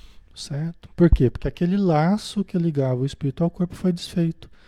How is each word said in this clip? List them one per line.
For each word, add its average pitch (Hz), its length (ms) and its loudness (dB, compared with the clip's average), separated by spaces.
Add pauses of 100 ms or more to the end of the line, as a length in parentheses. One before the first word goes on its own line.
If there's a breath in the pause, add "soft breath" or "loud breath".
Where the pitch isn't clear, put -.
(340 soft breath)
certo? - 640 -10
Por 170 140 6
quê? 120 200 6
Porque - 180 -8
aquele 175 300 -2
laço 190 680 0
que - 140 -4
ligava 139 440 0
o 139 40 -2
espírito 139 380 -4
ao 170 60 2
corpo - 260 -6
foi 185 160 -2
desfeito - 580 -4 (180 soft breath)